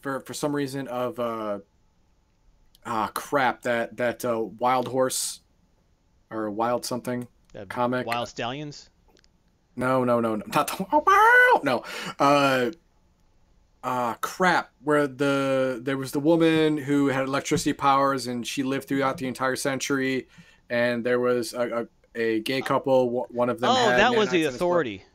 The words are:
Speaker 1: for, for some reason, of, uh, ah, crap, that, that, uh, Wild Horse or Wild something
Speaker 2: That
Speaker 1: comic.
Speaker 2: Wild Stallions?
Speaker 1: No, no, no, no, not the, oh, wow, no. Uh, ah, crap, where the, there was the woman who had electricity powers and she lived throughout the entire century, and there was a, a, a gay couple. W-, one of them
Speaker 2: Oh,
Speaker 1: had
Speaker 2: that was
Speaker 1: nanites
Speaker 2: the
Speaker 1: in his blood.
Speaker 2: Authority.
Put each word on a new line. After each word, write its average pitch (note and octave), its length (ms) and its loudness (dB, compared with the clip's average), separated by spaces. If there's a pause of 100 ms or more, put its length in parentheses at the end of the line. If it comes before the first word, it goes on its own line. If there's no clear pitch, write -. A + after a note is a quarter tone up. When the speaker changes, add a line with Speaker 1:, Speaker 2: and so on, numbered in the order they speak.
Speaker 1:
for, C#3 200 -6
for - 140 -12
some D3 220 -4
reason, C#3 320 -4
of, B2 320 -4
uh, A2 400 -4 (1200)
ah, G#2+ 300 -4
crap, B2+ 480 0
that, A#2 360 -2
that, A#2+ 260 -4
uh, A#2 160 -2
Wild B2 480 0
Horse C3 520 -2 (880)
or A2 200 -6
Wild A#2+ 340 -2
something B2 440 -6 (240)
Speaker 2:
That G2+ 160 -16
Speaker 1:
comic. B2 380 -2
Speaker 2:
Wild A#2 220 -4
Stallions? C#3+ 640 -10 (840)
Speaker 1:
No, B2+ 280 0
no, A#2+ 160 2
no, A2+ 160 0
no, G2+ 80 -8 (100)
not D3 140 2
the, - 220 -6
oh, D4+ 160 2
wow, A#4 560 6
no. C4 220 0 (340)
Uh, C#3 520 4 (1120)
ah, B2 380 -4
crap, E3+ 480 0 (120)
where D3 240 2
the, C3+ 760 0
there C3+ 160 -2
was C3+ 140 -8
the D3 80 -2
woman D#3+ 580 4
who C#3+ 300 2
had C3+ 180 0
electricity C#3 480 0
powers C#3 520 2
and A#2+ 200 -6
she - 160 -4
lived C3+ 260 -4
throughout C3+ 300 0
the C3 100 -6
entire C3 280 -2
century, C3 680 -2 (440)
and A#2+ 340 0
there B2 160 2
was B2 320 0
a, A#2+ 300 -2
a, - 360 -14
a A2+ 220 0
gay C3 220 -2
couple. C3 420 2
W-, A#2+ 240 -2
one A#2+ 220 0
of A2+ 100 -4
them - 100 2
Speaker 2:
Oh, B3 200 4
Speaker 1:
had B2 80 4
Speaker 2:
that A#3+ 180 4
was G#3+ 120 2
Speaker 1:
nanites - 40 -8
Speaker 2:
the F3+ 60 2
Speaker 1:
in D#3+ 60 2
his D3+ 80 0
blood. - 40 -10
Speaker 2:
Authority. D#3 480 -2 (100)